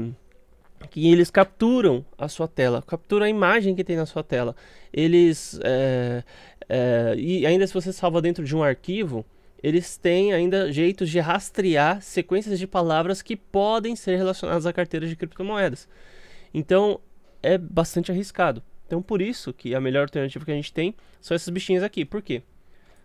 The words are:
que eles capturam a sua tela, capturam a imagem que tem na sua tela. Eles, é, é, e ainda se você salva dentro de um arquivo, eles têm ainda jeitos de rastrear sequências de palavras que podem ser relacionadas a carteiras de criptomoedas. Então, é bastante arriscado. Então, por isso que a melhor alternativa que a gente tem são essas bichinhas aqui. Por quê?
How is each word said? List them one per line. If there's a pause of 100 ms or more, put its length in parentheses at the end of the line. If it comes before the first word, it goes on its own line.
(920)
que
eles
capturam (120)
a
sua
tela,
capturam
a
imagem
que
tem
na
sua
tela. (380)
Eles,
é, (460)
é,
e
ainda
se
você
salva
dentro
de
um
arquivo, (360)
eles
têm
ainda
jeitos
de
rastrear
sequências
de
palavras
que
podem
ser
relacionadas
a
carteiras
de
criptomoedas. (640)
Então, (420)
é
bastante
arriscado. (240)
Então,
por
isso
que
a
melhor
alternativa
que
a
gente
tem (260)
são
essas
bichinhas
aqui.
Por
quê? (640)